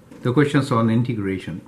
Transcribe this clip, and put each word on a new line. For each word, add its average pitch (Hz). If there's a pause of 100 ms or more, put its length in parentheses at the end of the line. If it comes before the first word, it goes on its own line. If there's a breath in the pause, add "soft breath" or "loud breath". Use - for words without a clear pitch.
(240)
the 123
questions 143
on 113
integration 101